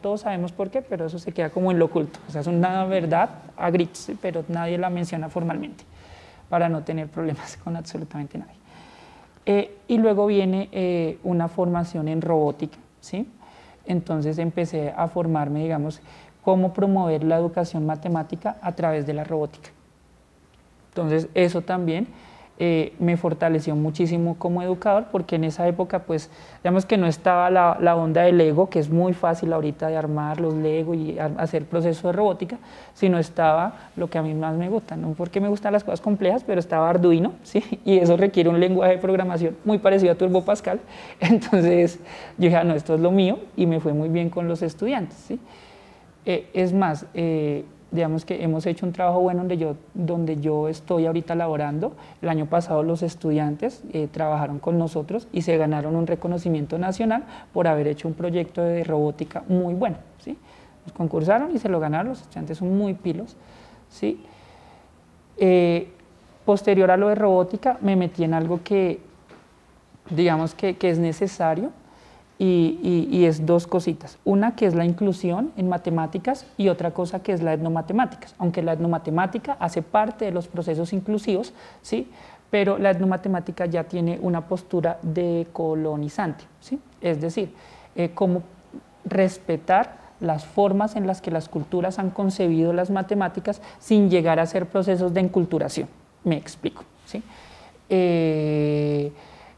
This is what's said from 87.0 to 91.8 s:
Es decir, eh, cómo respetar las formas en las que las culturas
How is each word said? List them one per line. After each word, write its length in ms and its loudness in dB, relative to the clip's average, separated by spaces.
Es 180 0
decir, 340 -4
eh, 200 -2
cómo 280 0
respetar 1040 0
las 260 -2
formas 500 2
en 100 -2
las 160 -2
que 100 -6
las 180 -4
culturas 500 -4